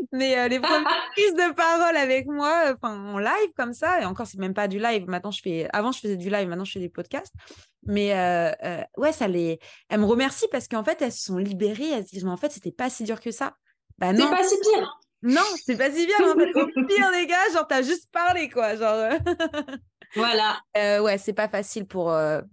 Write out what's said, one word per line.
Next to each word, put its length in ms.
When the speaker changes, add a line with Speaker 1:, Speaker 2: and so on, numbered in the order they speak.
Speaker 1:
mais, 260
euh, 80
les 140
premières 220
Speaker 2:
<laughs> 280
Speaker 1:
prises 220
de 200
parole 440
avec 300
moi, 400
euh, 140
'fin, 160
en 200
live 400
comme 160
ça, 280
et 40
encore, 200
c'est 140
même 140
pas 160
du 100
live. 300
Maintenant, 220
je 100
fais, 320
avant, 180
je 80
faisais 180
du 120
live, 180
maintenant, 180
je 60
fais 80
des 100
podcasts. 440
Mais, 340
euh, 360
euh, 180
ouais, 160
ça 160
les, 320
elles 100
me 60
remercient 440
parce 200
qu'en 160
fait, 160
elles 100
se 140
sont 120
libérées. 520
Elles 160
se 60
disent : « 140
Mais 60
en 60
fait, 160
c'était 180
pas 180
si 140
dur 160
que 120
ça. » 260
Bah 180
Speaker 2:
C'est 80
Speaker 1:
non. 60
Speaker 2:
pas 140
si 160
pire. 380
Speaker 1:
Non, 180
c'est 140
pas 140
si 160
bien, 120
en 160
fait. 240
Au 60
Speaker 2:
<laughs> 220
Speaker 1:
pire 240
des 160
cas, 260
genre, 140
t'as 160
juste 280
parlé, 380
quoi, 260
genre, 200
euh. 240
<laughs> 960
Speaker 2:
Voilà. 440
Speaker 1:
Euh, 240
ouais, 200
c'est 140
pas 140
facile 380
pour, 260
euh, 300
de 120